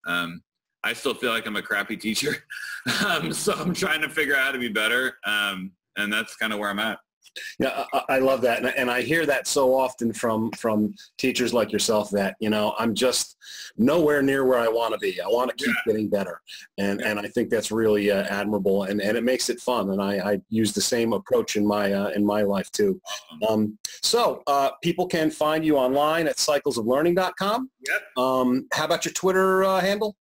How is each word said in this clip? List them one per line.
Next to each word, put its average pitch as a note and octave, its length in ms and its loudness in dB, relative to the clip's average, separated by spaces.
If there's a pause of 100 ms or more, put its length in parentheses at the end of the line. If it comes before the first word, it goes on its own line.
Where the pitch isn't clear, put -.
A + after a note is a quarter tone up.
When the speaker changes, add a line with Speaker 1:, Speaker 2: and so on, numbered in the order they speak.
Speaker 1:
Um, F2 340 -4 (420)
I A2+ 100 -2
still A#2+ 200 -4
feel B2 160 -4
like A2+ 160 -2
I'm G#2+ 120 -6
a F#2+ 40 -4
crappy G2+ 340 -2
teacher, G#2+ 480 -4 (280)
<laughs> - 360 -4
um, E3 240 -2
so - 220 -2
I'm F3+ 200 -2
trying D#3+ 280 0
to D#3 80 -4
figure C#3+ 260 0
out C3 120 2
how C#3 40 -2
to C3 80 -4
be A#2+ 80 -4
better, A#2 580 0
um, G2+ 460 -2 (240)
and G#2 160 -2
that's A2 240 -4
kinda A2 220 -4
where G#2 140 -2
I'm G2+ 80 -4
at. G#2+ 180 -2 (640)
Speaker 2:
Yeah, C3 340 -2
I, C3+ 220 0
I C3+ 40 4
love C3 220 4
that, A#2+ 160 2
and A#2+ 100 -2
I, - 40 0
and B2 200 0
I B2 120 0
hear D#3 240 0
that C3 200 0
so C3 280 4
often B2 360 0
from, A2 420 -2
from G#2+ 420 0 (240)
teachers B2 340 0
like G#2+ 180 2
yourself G#2+ 400 0
that, G2+ 280 0
you G#2+ 100 -2
know, G#2+ 300 0
"I'm A2+ 160 0
just - 420 0 (400)
nowhere D3 460 4
near C3+ 200 2
where B2+ 140 4
I A#2 100 2
wanna A2+ 300 0
be. F#2+ 240 -2
I F2 60 -6
wanna A#2+ 260 0
keep - 140 -4
Speaker 1:
Yeah. A#2 60 0 (200)
Speaker 2:
getting G#2+ 160 -2
better," F#2+ 320 -2 (380)
and, G2 200 -2
Speaker 1:
Yeah. G#2+ 120 -2
Speaker 2:
and G#2 80 -2
I G2+ 80 -8
think G#2 240 -2
that's G#2+ 200 0
really, G#2 380 4
uh, G2 140 2
admirable, G2+ 640 0
and, G2+ 140 -2
and G#2 160 0
it A2+ 80 -2
makes B2+ 280 0
it - 100 -2
fun, G#2+ 300 -2
and G2 100 0
I, G2 300 0
I G2 180 0
use A2 240 0
the G2+ 80 -2
same A#2 320 0
approach A2 440 0
in G#2 80 2
my, G#2 280 2
uh, G2 160 0
in G#2 160 0
my G#2 160 2
life G2 300 0
too. F#2+ 340 0
Speaker 1:
Awesome. - 420 -10
Speaker 2:
Um, A2 300 0 (240)
so, G#3+ 460 0
uh, C#3 240 2 (100)
people F3 240 0
can D#3+ 240 0
find D#3 340 0
you D3+ 140 4
online D3 500 2
at C3 120 -2
cycles C#3+ 400 0
of A2 80 -2
learning D3+ 260 4
dot F#3 240 0
com. A3+ 320 -2 (180)
Speaker 1:
Yep. F3+ 140 -2 (160)
Speaker 2:
Um, B2+ 560 2
how D#3 120 0
about D#3+ 200 0
your D#3+ 80 -4
Twitter, F#3+ 500 2
uh, F#3+ 160 2
handle? G#3 440 0